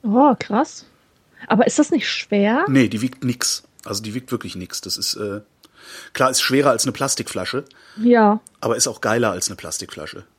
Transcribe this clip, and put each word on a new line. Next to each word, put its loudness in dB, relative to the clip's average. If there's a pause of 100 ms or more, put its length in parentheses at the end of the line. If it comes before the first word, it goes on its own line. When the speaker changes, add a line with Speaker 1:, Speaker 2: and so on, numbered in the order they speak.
Speaker 1:
Oh, 6
krass. -4 (600)
Aber 4
ist 0
das 4
nicht 0
schwer? 0
Speaker 2:
Nee, 4
die -4
wiegt -6
nix. -4 (220)
Also -6
die -12
wiegt -8
wirklich -8
nix. -10
Das -8
ist, -6
äh, -8 (720)
klar, 2
ist -2
schwerer 2
als 2
eine -2
Plastikflasche. -6 (340)
Speaker 1:
Ja. 6 (200)
Speaker 2:
Aber 0
ist 0
auch -8
geiler 2
als -6
eine -8
Plastikflasche. -14 (140)